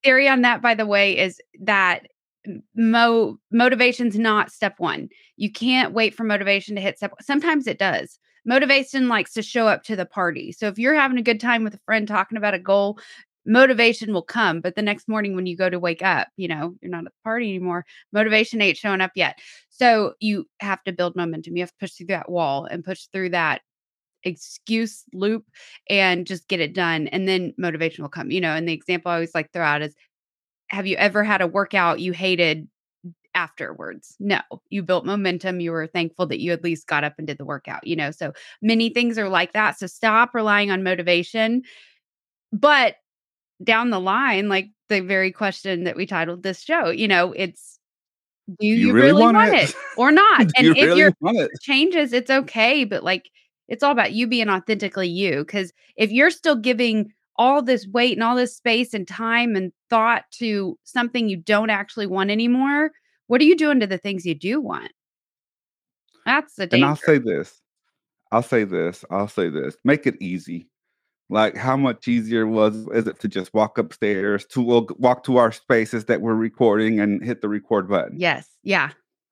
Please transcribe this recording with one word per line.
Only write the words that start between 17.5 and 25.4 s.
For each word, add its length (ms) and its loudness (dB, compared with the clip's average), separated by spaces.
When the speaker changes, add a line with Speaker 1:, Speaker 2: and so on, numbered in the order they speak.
Speaker 1:
Motivation 500 0
ain't 160 0
showing 240 -2
up 140 -2
yet. 240 -2
So 500 2
you 260 -4
have 240 -6
to 100 -8
build 220 -4
momentum. 420 -6
You 60 -2
have 80 -12
to 80 -20
push 140 -12
through 140 -18
that 220 -6
wall 360 -2
and 200 -10
push 260 -10
through 180 -6
that 320 -2
excuse 800 -8
loop 320 -4